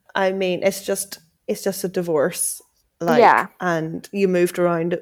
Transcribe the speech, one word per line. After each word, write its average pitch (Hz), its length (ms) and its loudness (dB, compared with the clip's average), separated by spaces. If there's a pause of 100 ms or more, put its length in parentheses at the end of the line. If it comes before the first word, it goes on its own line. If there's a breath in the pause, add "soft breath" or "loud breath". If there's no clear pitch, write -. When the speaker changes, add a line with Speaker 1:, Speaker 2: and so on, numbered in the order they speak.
(140)
Speaker 1:
I 190 180 0
mean, 185 300 -2
it's 196 220 -2
just, - 360 -6 (260)
it's 208 160 -6
just 190 220 -4
a 185 40 -4
divorce, 170 720 -2 (400)
like, 170 200 4
Speaker 2:
Yeah. 170 260 6 (140)
Speaker 1:
and 165 520 -4
you 196 160 0
moved 175 300 2
around 170 440 0